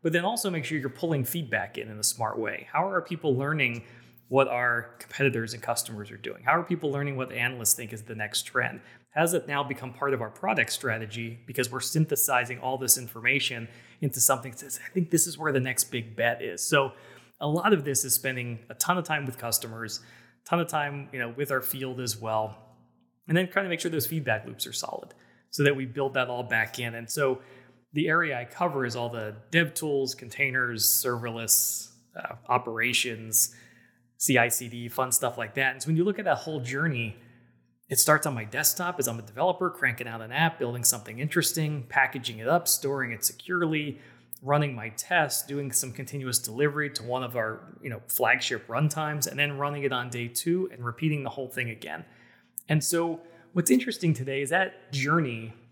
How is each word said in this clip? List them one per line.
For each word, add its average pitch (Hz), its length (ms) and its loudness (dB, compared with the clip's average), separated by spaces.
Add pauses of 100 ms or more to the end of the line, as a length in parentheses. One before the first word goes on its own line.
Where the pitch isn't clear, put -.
But 165 100 2
then 175 120 2
also 220 240 0
make 160 160 -2
sure 151 120 -2
you're 131 120 -2
pulling 151 340 0
feedback 113 540 -2
in, 113 120 -8
in 107 80 -12
a 107 60 -4
smart - 340 0
way. 104 340 -4
How 165 160 2
are 185 140 0
people 160 340 0
learning 131 500 2 (420)
what 131 200 6
our 123 520 0
competitors 117 540 0
and 113 100 -10
customers 110 480 -4
are 98 60 -14
doing? 104 260 -10
How 143 160 6
are 170 40 -2
people 160 280 0
learning 139 240 -2
what 127 140 -2
the 117 80 -6
analysts 120 360 0
think 117 200 -4
is 110 100 -12
the 113 120 -10
next 107 280 -4
trend? 127 380 -2 (300)
How 151 100 2
does 170 120 4
it 165 140 0
now 143 160 0
become 131 300 -6
part 139 200 0
of 117 80 0
our 110 80 -4
product 180 440 0
strategy? 113 760 -4
Because 123 240 -2
we're 123 80 -4
synthesizing 127 800 2
all 131 180 -2
this 127 200 4
information 120 720 0 (340)
into 139 180 0
something 127 320 4
that - 80 -16
says, - 260 -10
"I - 60 -12
think 175 180 0
this 165 180 4
is 147 100 -8
where 156 140 0
the 135 80 4
next 127 260 0
big 113 300 -6
bet 117 260 2
is." - 260 -6
So 139 260 4 (460)
a 147 80 -2
lot 175 260 4
of 156 100 4
this 139 200 0
is 131 100 0
spending 120 460 -2 (100)
a 131 60 -12
ton 180 220 0
of 165 80 -2
time 147 200 -2
with 127 120 -6
customers, 113 640 -4 (420)
a - 60 -20
ton 170 100 2
of 165 80 0
time, 143 460 -2
you 127 60 -8
know, 120 180 -2
with 143 140 -2
our 131 100 2
field 131 380 -4
as 113 180 -4
well, 110 400 -2 (680)
and 156 100 4
then 185 100 2
trying 196 180 0
to 180 40 -4
make 170 100 -2
sure 170 120 -2
those 151 160 0
feedback 120 380 -2
loops 120 200 -8
are - 80 -12
solid - 400 -8 (380)
so 147 120 0
that 143 120 6
we 135 100 -4
build 135 300 -2
that 127 120 2
all 123 160 -4
back 117 360 0
in. 117 160 -4
And 117 140 -12
so 131 320 0 (500)
the 147 160 0
area 156 320 2
I 123 60 -8
cover 143 400 0
is 117 100 -2
all 120 140 -2
the 110 260 -6 (160)
dev 160 240 4
tools, 139 400 0
containers, 123 680 -2
serverless, 117 1080 0 (240)
uh, - 200 -8 (140)
operations, 117 1040 0 (640)
C 131 200 4
I 120 100 6
C 120 200 -2
D, 120 200 -10
fun 127 240 -2
stuff 123 260 0
like 110 180 -6
that. 135 180 2
And 131 100 -10
so - 40 -4
when 160 100 4
you 170 60 4
look 202 140 0
at 208 80 -6
that 156 120 4
whole 156 240 -6
journey, 123 560 -2 (720)
it 135 100 0
starts 151 260 6
on 143 80 0
my 113 120 -6
desktop 156 520 0
as - 100 0
I'm 113 120 -4
a - 20 -12
developer, 165 480 0
cranking 120 380 -2
out 113 140 -8
an 110 100 -10
app, 156 260 4
building 120 260 -2
something 110 360 0
interesting, 151 720 0
packaging 127 500 0
it 113 80 -4
up, 170 200 4
storing 135 440 0
it 110 120 -8
securely, 156 760 -2 (420)
running 143 320 2
my 113 160 -8
tests, 151 560 0
doing 139 260 -4
some 131 200 -2
continuous 131 480 -4
delivery 143 520 0
to - 120 -8
one 123 200 -2
of 120 120 -6
our, 110 480 -4
you 139 60 -8
know, 113 180 -8
flagship 123 600 2
runtimes, 151 600 2
and - 100 -6
then 147 200 0
running 143 260 -2
it 131 80 2
on 123 180 -2
day 120 200 -4
two 180 420 0
and 120 120 -12
repeating 143 400 0
the 123 60 -6
whole 131 200 -8
thing 120 200 -4
again. 85 360 -10 (640)
And 156 140 4
so 170 360 0 (320)
what's 175 180 4
interesting 226 440 4
today 135 280 -2
is 135 80 -2
that 185 420 0
journey 135 600 0 (180)